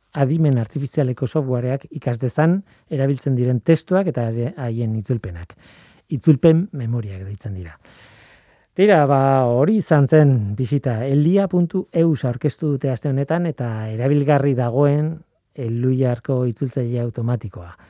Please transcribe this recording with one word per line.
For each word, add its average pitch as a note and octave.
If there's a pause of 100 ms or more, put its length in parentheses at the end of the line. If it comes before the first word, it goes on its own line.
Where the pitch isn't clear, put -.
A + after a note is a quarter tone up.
(120)
adimen C#3
artifizialeko C3
softwareak B2+
ikas A#2+
dezan D#3+ (300)
erabiltzen C3+
diren B2
testuak F3+
eta A#2
are-, A#2
haien A#2
itzulpenak. G2 (560)
Itzulpen D#3+ (100)
memoriak A2+
deitzen G2
dira. E2+ (960)
Tira, F#3
ba, C3+
hori D3
izan C#3+
zen C3
bisita. B2
Elia D3+
puntu F3+
eus E3
aurkeztu C#3
dute C3+
aste C3
honetan C#3
eta A2+
erabilgarri C#3
dagoen C#3+ (340)
Elluiarko B2+
itzultzaile A#2+
automatikoa. A2+ (160)